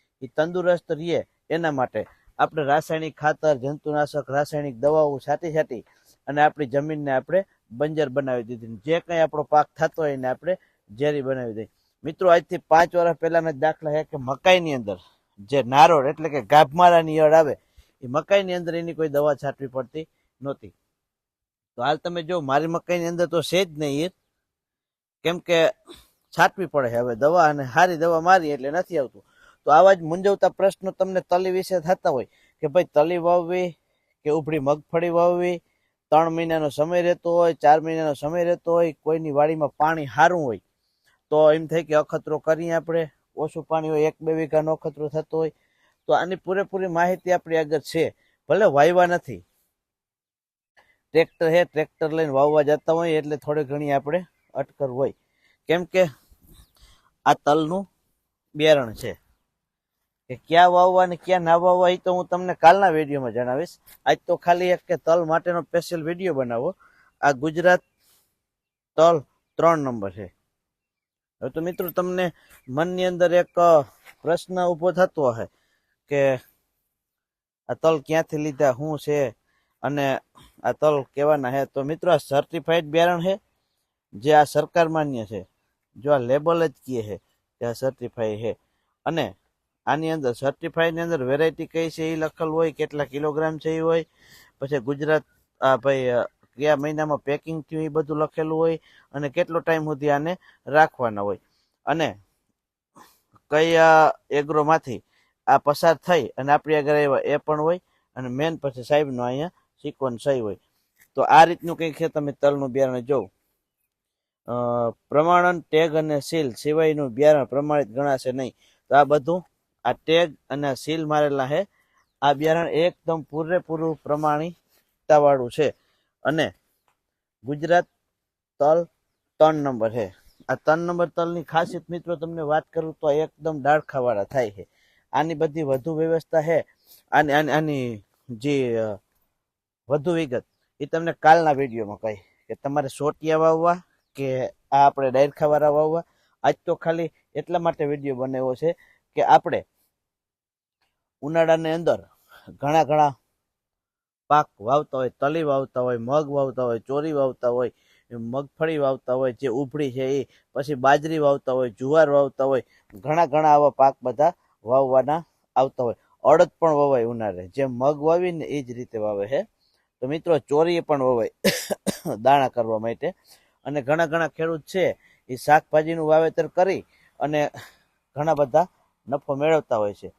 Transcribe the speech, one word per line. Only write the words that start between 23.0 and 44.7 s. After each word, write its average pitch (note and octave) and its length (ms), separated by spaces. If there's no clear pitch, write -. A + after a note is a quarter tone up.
અંદર E3+ 200
તો E3+ 160
છે F3+ 240
જ D#3 120
નહીં D3 220
ઈયળ, F3 120
કેમ E3+ 160
કે E3 300
છાંટવી F#3 280
પડે C#3 240
છે A#2 60
હવે A#2+ 200
દવા D#3 300
અને D3 200
સારી E3 320
દવા E3 240
મારી F3 280
એટલે C#3 220
નથી F3 260
આવતું. B2 280
તો D3 60
આવા F3+ 220
જ F3+ 80
મૂંઝવતા F#3 480
પ્રશ્નો F#3 420
તમને F#3+ 300
તલી F#3 300
વિશે F#3 280
થતા E3+ 300
હોય B2+ 160
કે D#3 60
ભાઈ D#3+ 160
તલી D#3+ 340
વાવવી F3 520
કે D3+ 60
ઉભળી D#3 300
મગફળી D3+ 500
વાવવી, F3 480
ત્રણ E3 200
મહિનાનો E3 400
સમય E3 320
રહેતો F3 300
હોય, E3+ 220
ચાર D3+ 260
મહિનાનો D#3+ 340
સમય D#3+ 300
રહેતો F3 280
હોય, E3+ 220
કોઈની D#3+ 380
વાડીમાં D3 380
પાણી D#3 360
સારું D#3 380
હોય A2+ 180
તો D3+ 220
એમ D#3+ 160
થાય D#3+ 160
કે D3+ 120
અખતરો D3+ 440
કરીએ D#3+ 320
આપણે, E3 400
ઓછું D#3 280
પાણી D#3+ 260
હોય D3+ 120
એક D#3 200
બે D#3+ 120
વીઘાનો D#3 420